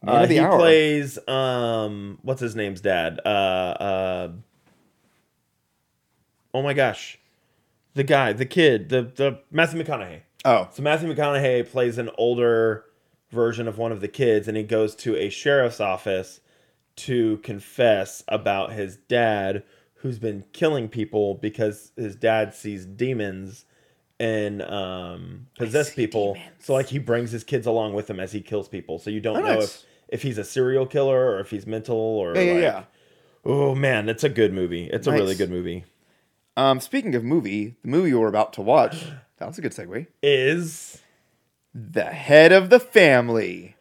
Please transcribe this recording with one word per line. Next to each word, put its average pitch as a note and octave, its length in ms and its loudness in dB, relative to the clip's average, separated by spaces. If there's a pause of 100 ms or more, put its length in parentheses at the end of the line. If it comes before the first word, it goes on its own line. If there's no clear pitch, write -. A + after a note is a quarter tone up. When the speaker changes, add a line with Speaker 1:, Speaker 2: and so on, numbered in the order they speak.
Speaker 1:
Man A#2+ 140 2
Speaker 2:
Uh, A#2 60 8
Speaker 1:
of B2 60 6
the E3 60 6
Speaker 2:
he D#3 60 6
Speaker 1:
hour. F3 180 4
Speaker 2:
plays, D3+ 580 4 (100)
um, A2+ 920 -2
what's C3 200 -4
his A#2 140 -6
name's G2 260 -6
dad? E2+ 440 0
Uh, F#2 40 2
uh, F#2 1000 -2 (2250)
oh C3 80 -2
my C#3 120 -2
gosh. B2+ 440 -2 (760)
The C#3 100 0
guy, C#3 300 4
the B2 120 -2
kid, C3+ 440 4
the, B2+ 120 2 (140)
the C3+ 240 -2 (120)
Matthew D#3+ 320 0
McConaughey. G2+ 380 -10 (240)
Speaker 1:
Oh. G#2+ 260 4
Speaker 2:
So - 100 -12
Matthew D3+ 320 0
McConaughey C3+ 560 0
plays A#2+ 280 0
an A#2 200 -6
older A#2 680 2 (460)
version A#2 360 -2
of G#2+ 100 -8
one A#2 140 -4
of G2+ 100 -8
the G2+ 60 -6
kids, A2 400 2
and G#2+ 80 -4
he G#2+ 80 -4
goes A2 320 0
to A#2 220 -4
a G2+ 120 -2
sheriff's C3+ 500 0
office F#2+ 600 -4 (580)
to A2+ 400 0
confess G#2 880 -2
about G2+ 460 -2
his G2 240 -8 (100)
dad, G#2 560 0 (320)
who's B2 240 -8
been G#2 240 -6 (100)
killing C#3+ 360 -2
people G#2 460 -2
because G#2+ 600 -6
his G#2 200 -10
dad A2 380 0
sees G2+ 320 -12
demons G2+ 800 -6 (540)
and, G#2+ 440 -4
um, F2+ 840 -10 (100)
possessed C3 340 -2
Speaker 1:
see - 40 -16
Speaker 2:
people. G#2 380 -2
Speaker 1:
demons. - 260 -16
Speaker 2:
So, - 140 -4
like, C3+ 140 0
he C3 120 -6
brings A#2 320 -2
his A#2 120 -10
kids B2 240 -4
along A2 260 -2
with G#2 160 -6
him F#2+ 100 -8
as F#2+ 120 -8
he G#2 100 -8
kills G2+ 260 -6
people. - 320 -10
So - 100 -12
you G#2+ 120 -4
don't G#2+ 160 -2
Speaker 1:
Oh, - 40 -2
Speaker 2:
know G4+ 180 0
Speaker 1:
nice. G#2+ 40 2
Speaker 2:
if, - 220 -8 (240)
if C3 140 -6
he's B2+ 140 -4
a G#2 60 -6
serial C3 420 0
killer C3 460 0
or G2 80 -2
if G2 120 -10
he's G2+ 160 -8
mental A2 300 -6
or, A2 380 -2
Speaker 1:
Yeah, F#3 60 2
yeah, F3 120 2
Speaker 2:
like, F3 80 2
Speaker 1:
yeah. G2+ 220 -2 (640)
Speaker 2:
oh C#3 300 0
man, B2+ 340 0
it's A2+ 140 -4
a D3+ 60 2
good A2 240 2
movie. F2 380 -4
It's - 160 -4
a C3+ 40 2
really G#2+ 160 2
Speaker 1:
Nice. F#2+ 100 -2
Speaker 2:
good F#2 140 0
movie. F2+ 340 -6 (720)
Speaker 1:
Um, C3 240 2
speaking A3 340 -4
of A#2 80 0
movie, A2+ 580 -2
the - 60 -12
movie D#3 260 2
we're A2+ 140 4
about G#2 260 0
to - 80 -12
watch, B2+ 440 2 (160)
<gasps> - 160 -20
that - 100 -12
was E3 100 -14
a - 40 -14
good C3 100 -6
segue, G#2 360 -12 (140)
Speaker 2:
Is D3 800 0 (720)
Speaker 1:
The A2 320 -6
Head D#3 460 8
of F#3 180 6
the B3 100 10
Family. A#2 1000 4